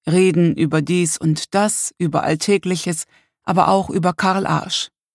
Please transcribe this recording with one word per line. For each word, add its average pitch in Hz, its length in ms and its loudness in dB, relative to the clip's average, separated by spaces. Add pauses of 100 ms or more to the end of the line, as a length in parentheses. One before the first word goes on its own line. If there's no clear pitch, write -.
reden 175 480 4
über 156 260 0
dies 175 360 -2
und 156 360 -2
das, 208 440 -2
über 165 240 0
Alltägliches, 180 840 -2 (380)
aber 175 260 2
auch 190 220 2
über 180 240 0
Karl 190 320 0
Arsch. - 420 -4 (260)